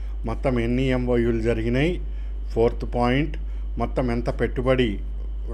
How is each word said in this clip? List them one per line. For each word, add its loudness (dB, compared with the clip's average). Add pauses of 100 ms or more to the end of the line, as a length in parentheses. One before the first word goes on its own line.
(260)
మొత్తం 0
ఎన్ని 2
ఎంఓయూలు 2
జరిగినాయి 2 (520)
Fourth 2
point, 2 (400)
మొత్తం 0
ఎంత -2
పెట్టుబడి 2 (540)